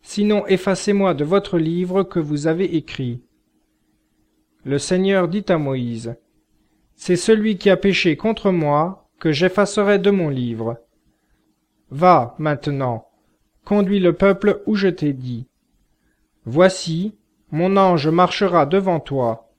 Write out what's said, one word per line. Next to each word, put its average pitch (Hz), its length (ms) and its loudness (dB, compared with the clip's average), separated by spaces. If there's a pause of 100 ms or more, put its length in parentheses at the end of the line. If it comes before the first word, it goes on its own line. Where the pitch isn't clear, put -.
Sinon 208 440 -2
effacez-moi 190 680 0
de 143 100 -2
votre 185 340 0
livre 180 440 0
que 180 160 -4
vous 147 280 -4
avez 165 300 0
écrit. 123 440 -6 (1400)
Le 139 140 -2
Seigneur 185 500 0
dit 202 200 -4
à 170 100 2
Moïse, 123 580 -6 (800)
C'est 180 200 0
celui 214 420 2
qui 202 120 2
a 185 60 6
péché 180 400 0
contre 214 340 -2
moi 160 580 0 (120)
que 160 100 0
j'effacerai 196 680 2
de 196 120 2
mon 175 200 0
livre. 117 480 -4 (1120)
Va, 147 480 2
maintenant, 139 680 -4 (560)
conduis 202 360 2
le 175 140 4
peuple 196 500 2
où 214 120 0
je 190 120 2
t'ai 156 240 -2
dit. 127 340 -10 (1000)
Voici, 175 680 0 (360)
mon 180 260 0
ange 180 320 4
marchera 175 580 2
devant 180 340 0
toi. 123 580 -4